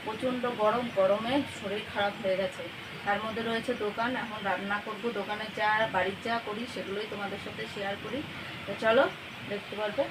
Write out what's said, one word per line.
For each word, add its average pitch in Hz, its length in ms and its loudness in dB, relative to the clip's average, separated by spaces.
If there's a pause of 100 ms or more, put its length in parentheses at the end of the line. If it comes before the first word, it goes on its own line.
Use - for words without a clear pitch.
প্রচণ্ড 247 400 0 (180)
গরম, 233 240 4 (140)
গরমে 208 340 6 (260)
শরীর 208 320 -2
খারাপ 202 300 2
হয়ে 190 200 2
গেছে। 185 220 -2 (420)
তার 202 180 2
মধ্যে 226 260 -2
রয়েছে 226 220 0 (140)
দোকান, 226 240 0 (140)
এখন 214 160 -6 (100)
রান্না 196 360 0
করব। 202 180 -6 (160)
দোকানে 208 260 -2 (120)
যা, 214 120 4 (260)
বাড়ির 190 300 2
যা 233 100 0 (120)
করি 214 160 -4 (100)
সেগুলোই 196 400 -4
তোমাদের 196 320 -4
সাথে 220 180 -6 (100)
শেয়ার 196 300 -2
করি। 226 160 -4 (460)
তো 196 60 -6 (120)
চলো, 233 200 10 (480)
দেখতে 202 280 -6
পারবে। 214 320 2